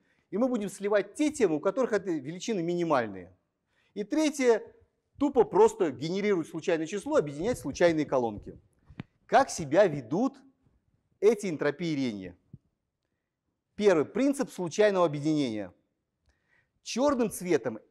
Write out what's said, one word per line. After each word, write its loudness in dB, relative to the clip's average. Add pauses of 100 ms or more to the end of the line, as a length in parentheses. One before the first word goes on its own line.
(300)
И -4
мы 2
будем -4
сливать -2
те 0
темы, 0
у -6
которых -2
эти -2
величины -6
минимальные. -2 (580)
И -6
третье – 2 (560)
тупо 2
просто 4
генерировать -2
случайное -2
число, -6
объединять -2
случайные 2
колонки. -4 (680)
Как 4
себя 2
ведут -4 (840)
эти 2
энтропии -2
Рени? -4 (1400)
Первый 4
принцип -2
случайного 2
объединения. -2 (1080)
Чёрным 0
цветом -2 (120)